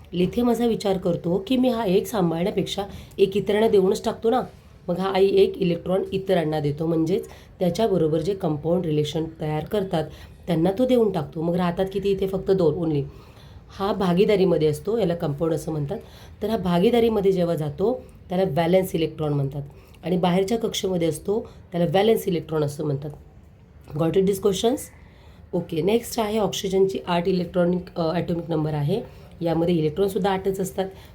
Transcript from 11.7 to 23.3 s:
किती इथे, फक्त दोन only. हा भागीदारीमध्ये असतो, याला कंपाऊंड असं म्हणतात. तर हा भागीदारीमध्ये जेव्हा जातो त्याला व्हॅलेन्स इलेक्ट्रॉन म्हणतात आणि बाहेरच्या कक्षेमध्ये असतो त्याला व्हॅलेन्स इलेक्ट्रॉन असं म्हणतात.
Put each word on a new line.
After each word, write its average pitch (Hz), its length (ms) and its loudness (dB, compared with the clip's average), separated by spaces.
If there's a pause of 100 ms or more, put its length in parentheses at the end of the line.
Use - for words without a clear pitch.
किती 202 180 -2
इथे, 196 180 0
फक्त 190 220 -4
दोन 170 380 2
only. 147 140 0 (640)
हा 202 240 -4
भागीदारीमध्ये 185 760 4
असतो, 202 300 -2
याला 175 160 0
कंपाऊंड 165 400 -2
असं 160 180 -4
म्हणतात. 151 260 -4 (440)
तर 208 80 -4
हा 226 60 0
भागीदारीमध्ये 202 760 4
जेव्हा 170 220 2
जातो 156 500 -2 (240)
त्याला 185 160 0
व्हॅलेन्स 170 500 2
इलेक्ट्रॉन 156 380 -2
म्हणतात 143 300 -4 (420)
आणि 175 120 0
बाहेरच्या 190 420 2
कक्षेमध्ये 190 500 -2
असतो 202 400 -4 (240)
त्याला 175 140 0
व्हॅलेन्स 202 420 2
इलेक्ट्रॉन 156 360 -2
असं 143 200 -4
म्हणतात. 147 260 -4 (840)